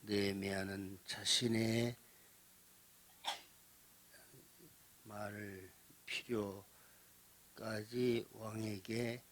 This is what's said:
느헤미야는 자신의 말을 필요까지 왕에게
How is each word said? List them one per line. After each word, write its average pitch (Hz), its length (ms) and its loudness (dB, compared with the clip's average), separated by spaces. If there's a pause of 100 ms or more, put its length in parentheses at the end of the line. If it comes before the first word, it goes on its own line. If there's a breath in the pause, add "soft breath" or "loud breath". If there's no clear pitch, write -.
느헤미야는 98 1000 0
자신의 113 920 2 (3000 loud breath)
말을 104 680 -8 (340)
필요까지 101 600 -2 (1700 loud breath)
왕에게 110 1000 -2